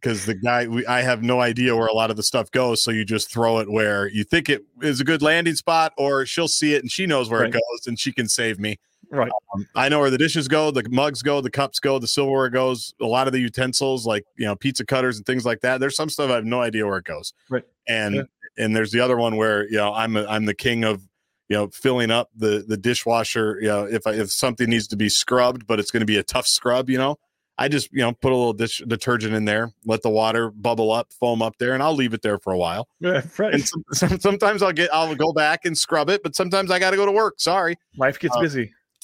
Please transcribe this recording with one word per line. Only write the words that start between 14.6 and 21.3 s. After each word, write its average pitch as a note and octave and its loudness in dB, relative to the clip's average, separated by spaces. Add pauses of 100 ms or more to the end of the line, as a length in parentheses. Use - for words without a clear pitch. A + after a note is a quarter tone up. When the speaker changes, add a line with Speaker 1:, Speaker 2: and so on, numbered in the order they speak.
Speaker 1:
cutters B2+ 0
and G#2+ -10
things B2+ -2
like A#2 0
that. B2+ 0
There's C3+ -2
some D#3 -2
stuff C#3+ -2
I B2 4
have A2 -2
no B2 0
idea A2 0
where G2 -2
it F#2 -6
goes. D2+ -10 (160)
Speaker 2:
Right. B2+ -2 (220)
Speaker 1:
And, A2 0
Speaker 2:
Yeah. C3+ 0 (340)
Speaker 1:
and A2 0
there's A2 0
the A#2 2
other B2 2
one A#2 0
where, G#2+ 0
you A2 -2
know, G#2 0
I'm A2 -2
a, G#2+ 0
I'm G#2+ -2
the G#2 0
king A#2 -2
of G#2 0 (480)